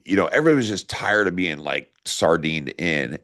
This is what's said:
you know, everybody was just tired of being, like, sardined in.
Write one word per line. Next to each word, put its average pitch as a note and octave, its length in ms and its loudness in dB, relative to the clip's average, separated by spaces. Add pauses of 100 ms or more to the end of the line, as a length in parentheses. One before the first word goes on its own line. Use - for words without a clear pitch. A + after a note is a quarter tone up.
you F#2+ 120 -2
know, F#2 100 4
everybody D#3 300 4
was A#2+ 120 0
just G2 200 -6
tired G#2 400 0
of F2 80 -2
being, F2 220 -2
like, C#2+ 340 -6 (120)
sardined D#2 720 0
in. D2+ 460 -2